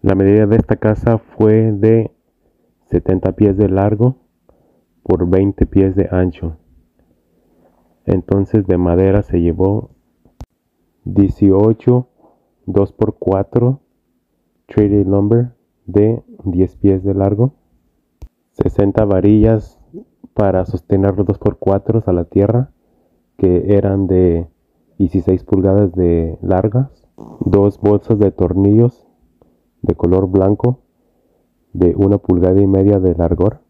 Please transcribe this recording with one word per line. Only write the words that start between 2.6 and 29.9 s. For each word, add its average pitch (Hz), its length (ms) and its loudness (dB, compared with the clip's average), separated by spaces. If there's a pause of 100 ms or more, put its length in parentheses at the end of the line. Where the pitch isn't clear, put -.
setenta 92 480 -2
pies 98 240 0
de 104 100 2
largo 104 480 0 (880)
por 87 240 0
veinte 98 380 0
pies 95 320 0
de 95 120 -2
ancho. 90 460 -4 (1500)
Entonces, 98 640 -2
de 90 100 0
madera 92 440 2
se 87 200 -2
llevó 92 480 -2 (1120)
dieciocho 101 1040 0 (580)
dos 95 280 -2
por 107 240 -4
cuatro 120 640 -2 (840)
treated 104 420 0
lumber 104 480 0 (320)
de 104 360 0 (220)
diez 90 320 -2
pies 95 260 0
de 98 100 -2
largo, 101 420 -2 (960)
sesenta 101 520 0
varillas 104 720 2 (560)
para 98 300 0
sostener 95 540 -2
los 101 80 -2
dos 101 120 -2
por - 200 -2
cuatro 101 480 -2
a 92 80 0
la 87 100 -2
tierra, 110 480 -2 (640)
que 90 400 0
eran 98 320 0
de 90 400 0 (500)
dieciséis 92 460 -2
pulgadas 95 480 0
de 85 500 -2
largas, 107 640 -4 (360)
dos 101 400 0
bolsas 104 380 0
de 98 120 2
tornillos 98 720 0 (800)
de - 100 -4